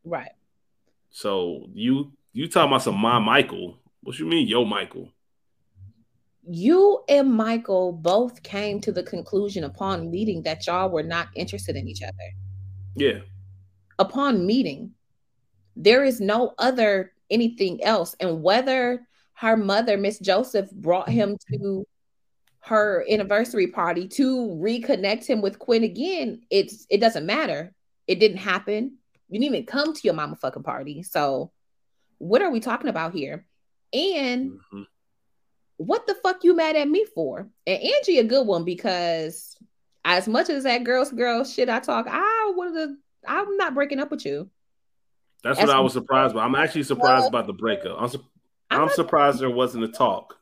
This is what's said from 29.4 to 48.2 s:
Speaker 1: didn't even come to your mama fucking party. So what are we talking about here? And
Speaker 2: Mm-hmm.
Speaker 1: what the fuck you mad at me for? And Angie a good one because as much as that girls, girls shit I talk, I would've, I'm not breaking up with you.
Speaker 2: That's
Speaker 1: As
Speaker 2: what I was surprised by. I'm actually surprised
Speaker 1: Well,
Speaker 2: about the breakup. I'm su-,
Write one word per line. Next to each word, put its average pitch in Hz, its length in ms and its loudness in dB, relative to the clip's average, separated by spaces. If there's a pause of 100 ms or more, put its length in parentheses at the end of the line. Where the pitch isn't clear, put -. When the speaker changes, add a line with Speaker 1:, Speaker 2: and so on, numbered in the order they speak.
Speaker 1:
didn't 277 140 0
even 175 120 -4
come 302 280 -2
to 302 100 -14
your 180 100 2
mama 151 220 -6
fucking - 280 -8
party. 139 400 -10
So 143 480 -2 (680)
what 214 240 2
are 370 80 2
we 240 100 0
talking 240 300 -4
about 165 240 -4
here? 151 320 -8 (460)
And 269 600 -2
Speaker 2:
Mm-hmm. - 300 -18 (960)
Speaker 1:
what 277 280 -2
the 392 160 -2
fuck 370 220 -2
you 349 100 8
mad 320 220 2
at 294 120 2
me 370 160 2 (100)
for? 165 340 -6 (180)
And 185 160 0
Angie 494 360 2
a 226 60 6
good 240 220 2
one 170 180 0
because 175 920 -4 (480)
as 180 240 4
much 285 220 2
as 277 140 0
that 247 200 0
girls, 254 260 0
girls 240 420 -2
shit 247 160 0
I 233 120 0
talk, - 280 -2
I 415 460 0
would've, 320 420 -4 (300)
I'm 392 300 -4
not 339 180 0
breaking 285 240 -2
up 269 120 -4
with - 140 -8
you. 147 260 -6 (920)
Speaker 2:
That's 131 160 0
Speaker 1:
As 190 80 6
Speaker 2:
what 139 100 6
I 135 40 8
was 131 140 2
surprised 131 400 2
by. 110 100 0
I'm 123 100 0
actually 156 300 0
surprised 127 380 4
Speaker 1:
Well, 127 60 4
Speaker 2:
about 117 200 0
the 101 60 -8
breakup. 95 460 -4
I'm 120 80 -2
su-, 135 160 -10 (460)